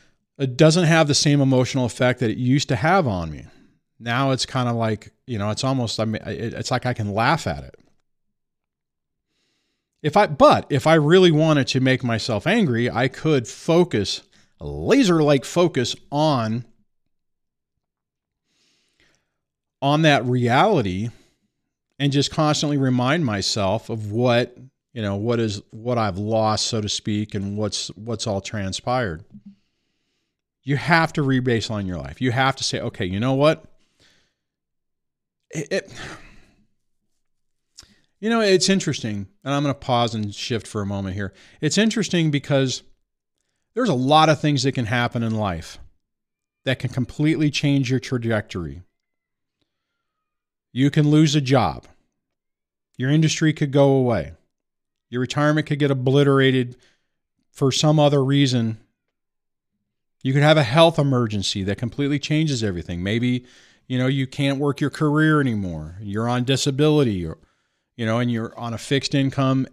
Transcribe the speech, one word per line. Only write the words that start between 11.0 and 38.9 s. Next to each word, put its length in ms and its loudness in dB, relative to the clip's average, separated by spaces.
wanted 380 2
to 120 0
make 220 2
myself 440 -2
angry, 440 2
I 180 0
could 380 0
focus, 760 0
laser-like 840 2
focus 520 0
on, 560 -2
on 220 2
that 220 4
reality 840 2
and 140 0
just 180 0
constantly 460 0
remind 480 0
myself 640 -2
of 220 -8
what, 460 0
you 100 -10
know, 140 -2
what 240 -2
is, 300 -4
what 260 -6
I've 220 -2
lost, 480 0
so 140 -4
to 80 -4
speak, 460 -4
and 220 -6
what's, 320 -6
what's 380 -10
all 140 -4
transpired. 840 -6
You 140 -4
have 380 0
to 80 -2
re-baseline 640 -2
your 120 -6
life. 220 -12
You 120 -2
have 240 0
to 80 -8
say, 160 -4
"Okay, 240 -6
you 160 -4
know 140 0
what?" 300 2
It, 200 -10
it, 220 -6
you 120 -4
know, 100 2
it's 280 4
interesting, 600 -2